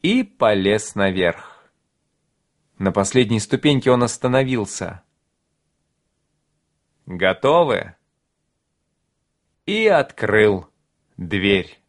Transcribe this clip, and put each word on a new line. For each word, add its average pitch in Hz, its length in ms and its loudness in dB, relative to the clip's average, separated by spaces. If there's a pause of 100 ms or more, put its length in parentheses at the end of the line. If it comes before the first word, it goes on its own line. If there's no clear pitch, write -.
И 233 220 0
полез 104 720 0
наверх. 95 720 -4 (1080)
На 98 140 -2
последней 107 480 0
ступеньке 131 520 0
он 120 120 2
остановился. 120 1000 -4 (2000)
"Готовы?" 98 920 0 (1700)
И 220 220 -2
открыл 107 840 2 (480)
дверь. 95 720 -2